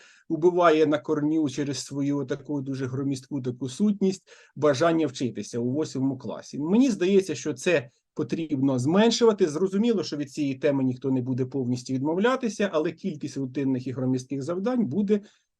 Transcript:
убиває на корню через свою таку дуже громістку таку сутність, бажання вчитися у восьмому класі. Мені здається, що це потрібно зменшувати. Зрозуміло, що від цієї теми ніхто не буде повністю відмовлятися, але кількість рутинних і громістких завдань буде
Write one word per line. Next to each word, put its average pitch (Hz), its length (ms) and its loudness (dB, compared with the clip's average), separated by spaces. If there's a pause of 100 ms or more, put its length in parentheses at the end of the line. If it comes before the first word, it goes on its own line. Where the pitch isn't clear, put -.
(280)
убиває 165 580 4
на 147 120 2
корню 151 500 0
через 139 360 -4
свою 143 400 -4
таку 143 360 -6
дуже 135 260 -6
громістку 135 540 -4
таку 127 280 -6
сутність, 196 540 0 (340)
бажання 151 500 2
вчитися 120 520 -6
у 120 120 -2
восьмому 135 480 -2
класі. 107 400 -12
Мені 208 320 4
здається, 190 440 2
що 147 200 -6
це 151 360 0 (240)
потрібно 139 640 0
зменшувати. 208 720 4
Зрозуміло, 190 560 0
що 151 120 -8
від 147 140 -4
цієї 139 240 -2
теми 139 300 0
ніхто 127 260 -2
не 127 120 0
буде 127 220 -2
повністю 127 480 -4
відмовлятися, 202 800 0
але 160 200 0
кількість 151 440 -8
рутинних 135 500 -2
і 131 60 -6
громістких 127 500 -2
завдань 190 440 -2
буде 202 340 0 (400)